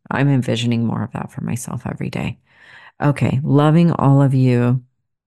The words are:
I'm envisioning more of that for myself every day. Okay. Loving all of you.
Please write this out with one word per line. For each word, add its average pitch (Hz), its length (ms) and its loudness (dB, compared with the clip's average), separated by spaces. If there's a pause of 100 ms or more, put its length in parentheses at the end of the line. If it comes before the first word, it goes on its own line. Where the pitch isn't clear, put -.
I'm 135 200 0
envisioning 120 560 0
more 113 180 -4
of - 80 -10
that - 200 -10
for - 120 -12
myself - 420 -8
every - 240 -8
day. - 300 -8 (600)
Okay. 135 420 0
Loving 156 480 4
all 139 300 4
of 135 120 2
you. 127 500 2 (440)